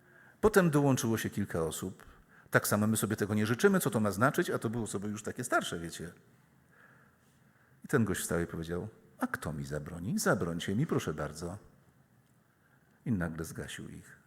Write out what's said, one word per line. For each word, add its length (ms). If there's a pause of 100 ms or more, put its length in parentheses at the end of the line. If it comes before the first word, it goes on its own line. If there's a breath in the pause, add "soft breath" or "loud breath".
(400 loud breath)
Potem 300
dołączyło 480
się 120
kilka 320
osób. 420 (460 loud breath)
„Tak 180
samo 180
my 100
sobie 200
tego 180
nie 120
życzymy, 340
co 100
to 100
ma 100
znaczyć?”, 400
a 80
to 120
było 140
osoby 240
już 140
takie 220
starsze, 340
wiecie. 340 (1700 soft breath)
I 40
ten 160
gość 160
wstał 200
i 60
powiedział: 420 (300)
„A 80
kto 260
mi 120
zabroni? 540
Zabrońcie 560
mi, 120
proszę 280
bardzo”. 440 (1500 soft breath)
I 60
nagle 320
zgasił 440
ich. 380